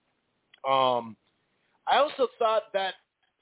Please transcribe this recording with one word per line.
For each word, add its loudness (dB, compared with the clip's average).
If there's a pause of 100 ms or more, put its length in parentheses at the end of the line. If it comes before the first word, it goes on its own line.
(680)
Um, 0 (680)
I 2
also 0 (100)
thought -2
that -4 (480)